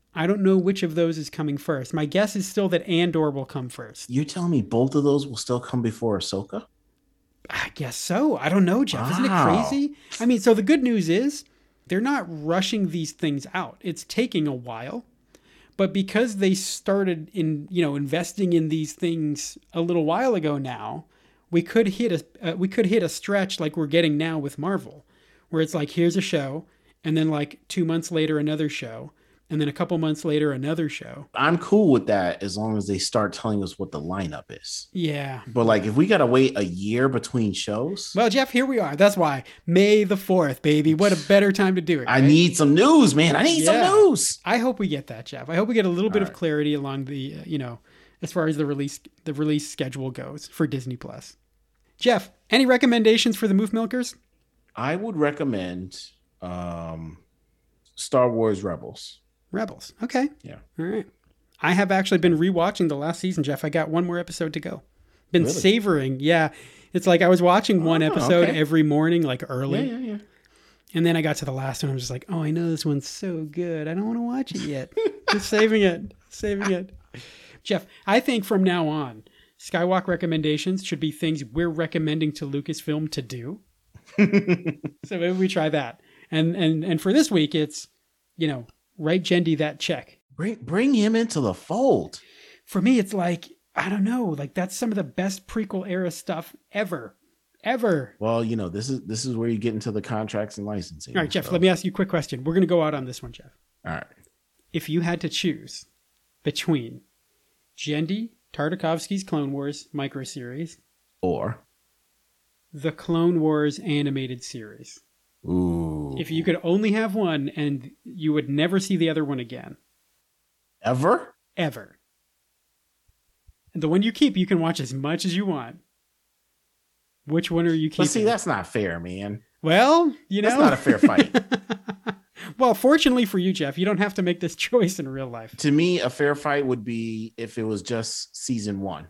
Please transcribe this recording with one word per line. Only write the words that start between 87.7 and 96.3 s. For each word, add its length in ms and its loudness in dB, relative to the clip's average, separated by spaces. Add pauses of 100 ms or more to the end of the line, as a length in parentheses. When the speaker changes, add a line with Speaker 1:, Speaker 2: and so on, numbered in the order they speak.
Speaker 1:
you 120 -2
know, 180 -6 (320)
write 240 0
Jendi 360 2
that 220 -4
check. 380 -6 (160)
Speaker 2:
Bring, 220 -6
bring 380 0
him 220 4
into 240 0
the 140 2
fold. 640 0 (440)
Speaker 1:
For 180 -2
me, 160 4
it's 160 -2
like, 340 -2 (260)
I 140 -4
don't 160 0
know, 220 0
like, 280 -6
that's 220 -4
some 140 -2
of 60 -4
the 80 -2
best 420 -6
prequel 420 -6
era 220 -2
stuff 440 -10 (180)